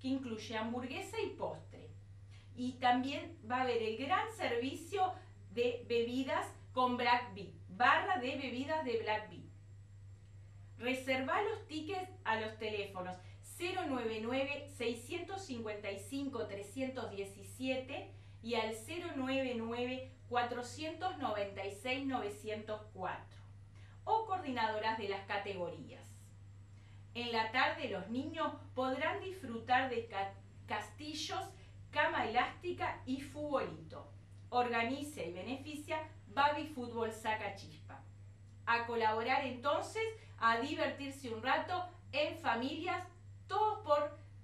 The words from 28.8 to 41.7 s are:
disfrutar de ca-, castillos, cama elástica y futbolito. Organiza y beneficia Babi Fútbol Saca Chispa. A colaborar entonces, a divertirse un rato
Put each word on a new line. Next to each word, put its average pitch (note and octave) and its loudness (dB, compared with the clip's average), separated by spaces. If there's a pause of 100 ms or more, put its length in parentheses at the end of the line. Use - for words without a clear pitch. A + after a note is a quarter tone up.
disfrutar B3+ 2
de A#3 0
ca-, G3 -2 (300)
castillos, D#4 -4 (480)
cama D4 4
elástica E4 2
y C4 0
futbolito. A#3 -2 (420)
Organiza A#3+ 2
y F3 -4
beneficia C#4 -4 (280)
Babi D4 4
Fútbol A#3 -2
Saca G#3+ -2
Chispa. - -12 (640)
A A#3 4
colaborar A3+ 4
entonces, D4 2 (340)
a A3+ 6
divertirse C#4 -2
un A3 -6
rato D#4+ 2 (280)